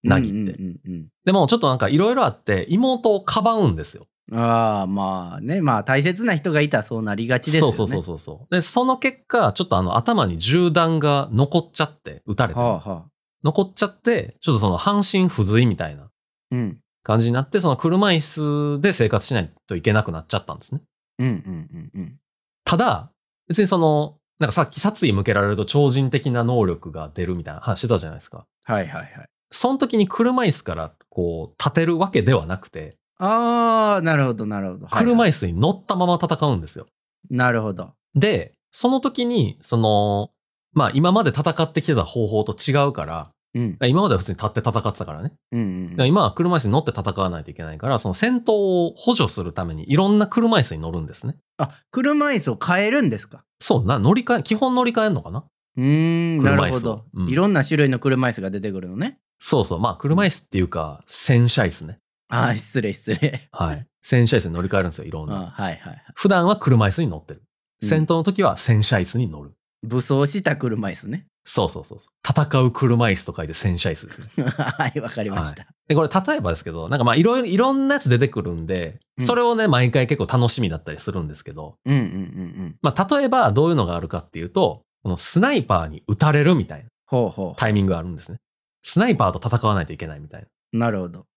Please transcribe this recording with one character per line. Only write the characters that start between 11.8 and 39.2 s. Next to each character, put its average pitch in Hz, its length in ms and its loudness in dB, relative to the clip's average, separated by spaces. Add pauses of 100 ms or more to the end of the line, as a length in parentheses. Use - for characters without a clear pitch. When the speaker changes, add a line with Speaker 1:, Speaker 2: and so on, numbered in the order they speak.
Speaker 2:
っ - 120 -20
て、 - 280 -16
撃 101 100 -4
た 120 120 2
れ 85 60 -6
て。 123 60 -4
Speaker 1:
は 120 60 0
あ、 113 80 0
は 80 120 -4
あ。 87 200 -10 (380)
Speaker 2:
残 151 180 2
っ 190 120 -4
ち - 100 0
ゃ - 20 2
っ - 160 -12
て、 226 400 -2
ち - 80 -2
ょ - 20 4
っ 123 40 4
と 104 40 2
そ 101 100 2
の 90 60 2
半 202 340 2
身 185 200 2
不 107 160 0
随 110 200 4
み 98 120 0
た 80 120 -6
い 73 60 -14
な 69 140 -20 (420)
Speaker 1:
う 123 60 -4
ん。 107 220 -6 (240)
Speaker 2:
感 113 180 2
じ 117 80 2
に 120 40 0
な 131 100 0
っ - 60 -8
て、 196 120 0
そ 170 80 2
の 127 80 2
車 185 320 2
椅 165 100 4
子 147 640 -2
で 202 100 4
生 113 160 2
活 107 180 2
し - 80 -2
な 113 60 2
い 82 100 -4 (180)
と 92 100 -6
い 80 40 -6
け 107 120 2
な 107 100 4
く - 80 -6
な 80 80 -8
っ - 80 -16
ち - 60 -4
ゃ 101 60 -2
っ - 60 -10
た 78 100 -12
ん - 40 -20
で - 60 -18
す 131 100 -10
ね。 151 60 -8 (380)
Speaker 1:
う 123 40 -2
ん、 131 40 0
う - 20 2
ん、 113 40 -2
う 92 40 -4 (640)
ん、 - 20 -8
う - 20 -8
ん。 - 160 -14 (460)
Speaker 2:
た 170 100 2
だ、 196 380 -2 (340)
別 175 120 0
に 196 80 4
そ 190 100 2
の、 151 400 2 (200)
な 147 100 0
ん - 20 -4
か - 20 -2
さ 165 120 2
っ - 60 -2
き - 120 -8
殺 202 260 0
意 107 60 4
向 98 100 0
け 113 100 0
ら 101 100 4
れ 101 40 2
る 101 80 0
と 104 80 -2
超 143 260 2
人 131 200 0
的 143 200 -2
な 120 140 0
能 117 220 2
力 82 260 -6
が 78 220 -12
出 90 120 -4
る 90 100 -4
み 85 100 -8
た 76 60 -12
い - 20 -14
な - 80 -16
話 - 180 -2
し - 40 -4
て 120 40 -4
た 107 120 2
じ 80 60 -8
ゃ 78 40 -10
な 80 60 -14
い - 20 -16
で - 20 -16
す - 100 -14
か。 - 160 -20 (200)
Speaker 1:
は 107 160 -2
い、 85 60 -6
は 78 120 -12
い、 - 20 -12
は - 20 -16
い。 - 260 -20 (220)
Speaker 2:
そ 247 200 0
の 269 60 0
時 247 200 0
に 196 120 2
車 247 340 0
椅 180 80 2
子 - 120 -2
か 82 120 -8
ら 78 160 -10 (180)
こ 82 480 -6
う、 - 60 -6
立 - 120 0
て 165 100 4
る 170 120 0
わ 190 140 -2
け 127 100 2
で 123 120 4
は 82 120 0
な 90 120 -6
く - 120 -20
て。 - 280 -14 (200)
Speaker 1:
あ 226 840 2
あ、 - 20 -2
な 160 160 2
る 135 80 4
ほ 123 80 -2
ど、 107 120 -6
な 104 140 -4
る 92 140 -6
ほ 98 40 -12
ど。 - 100 -16
は - 40 -10
い、 - 40 -4
は 202 60 2
い。 233 40 4
Speaker 2:
車 233 180 4
椅 175 80 6
子 101 160 0
に 85 60 -2
乗 117 160 4
っ 190 160 -4
た 196 100 -2
ま 180 100 2
ま 175 160 2
戦 160 260 0
う 120 100 2
ん 82 40 -4
で 76 60 -12
す - 100 -14
よ。 - 80 -16 (440)
Speaker 1:
な 123 200 2
る 117 120 0
ほ 107 100 -4
ど。 90 220 -12 (200)
Speaker 2:
で、 147 420 0 (160)
そ - 180 0
の 262 100 2
時 254 260 -2